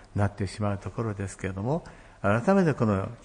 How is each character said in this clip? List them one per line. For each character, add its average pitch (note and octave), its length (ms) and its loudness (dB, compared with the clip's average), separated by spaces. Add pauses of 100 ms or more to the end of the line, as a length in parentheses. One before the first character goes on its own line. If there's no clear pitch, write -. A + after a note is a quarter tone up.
(140)
な G2+ 120 2
っ G2 60 0
て G2+ 140 -4
し - 160 -6
ま G2+ 120 0
う F#2+ 40 -6
と - 120 -10
こ A#2 140 -4
ろ G#2+ 100 -2
で G2 140 -6
す - 100 -16
け F#2+ 100 -4
れ F#2+ 40 -6
ど F#2+ 100 -6
も、 C#3+ 220 -2 (380)
改 B2 320 4
め G3 100 6
て D3+ 100 4
こ A#2 120 2
の G2+ 220 2 (160)